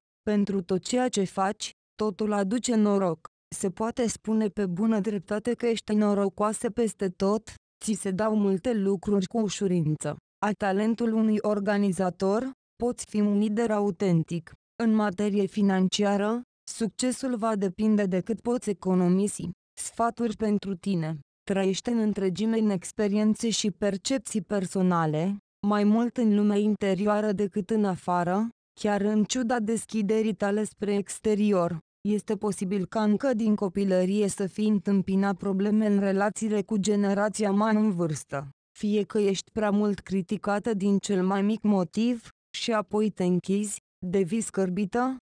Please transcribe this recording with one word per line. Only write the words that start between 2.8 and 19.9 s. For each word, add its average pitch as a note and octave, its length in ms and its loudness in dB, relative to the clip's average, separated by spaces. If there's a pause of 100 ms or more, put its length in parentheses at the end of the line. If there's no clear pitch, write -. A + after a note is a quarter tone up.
Se G3 160 -4
poate A3+ 360 -4
spune A3 420 -2
pe G3+ 180 -4
bună G#3 340 0
dreptate G#3 540 -4
că A#3+ 120 -4
ești A3 280 -2
norocoasă G#3 760 0
peste G#3 380 -2
tot, G3 460 -2 (300)
ți A3 80 -2
se G3+ 180 -4
dau G#3+ 260 0
multe G3+ 380 2
lucruri G3 520 0
cu - 120 -6
ușurință. F3 800 -2 (300)
Ai G#3+ 60 0
talentul G#3+ 600 0
unui A3 280 2
organizator, G3+ 1120 0 (260)
poți A#3+ 280 -4
fi G#3+ 160 -2
un G#3 180 2
lider G#3+ 320 0
autentic. F#3 800 0 (300)
În A3+ 120 4
materie G#3 520 0
financiară, G3+ 960 2 (280)
succesul B3 640 -4
va A3 200 -2
depinde G3+ 500 2
de F#3 140 0
cât F#3+ 200 -4
poți A#3+ 300 -2
economisi. F#3 800 0 (320)
Sfaturi A#3 560 -4